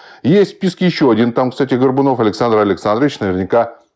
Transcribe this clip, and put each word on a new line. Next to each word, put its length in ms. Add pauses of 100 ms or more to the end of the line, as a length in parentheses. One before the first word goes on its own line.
(220)
Есть 340
в 20
списке 280
еще 240
один, 220
там, 200
кстати, 240
Горбунов 440
Александр 380
Александрович, 640
наверняка 560 (180)